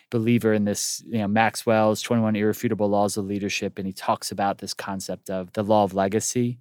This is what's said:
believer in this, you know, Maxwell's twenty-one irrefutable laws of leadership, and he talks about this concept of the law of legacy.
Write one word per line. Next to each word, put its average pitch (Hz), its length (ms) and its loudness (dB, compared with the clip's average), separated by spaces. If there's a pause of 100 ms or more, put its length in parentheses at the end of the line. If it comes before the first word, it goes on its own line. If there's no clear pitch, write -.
(100)
believer 113 440 2
in 104 100 2
this, - 420 -4
you 113 120 -4
know, 101 100 0
Maxwell's 110 720 2
twenty-one 110 340 0
irrefutable 104 540 0
laws 101 300 2
of 98 80 -4
leadership, 98 520 -4
and 95 80 -6
he 95 60 -6
talks - 400 -4
about 98 260 -2
this 98 140 -10
concept 95 560 -8
of 92 240 -6
the 110 100 -2
law 104 220 4
of 92 80 -2
legacy. 110 680 0